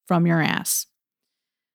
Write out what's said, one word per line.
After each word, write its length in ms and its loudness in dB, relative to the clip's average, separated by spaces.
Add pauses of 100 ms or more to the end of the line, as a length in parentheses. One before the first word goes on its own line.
From 180 2
your 160 2
ass. 440 -2 (880)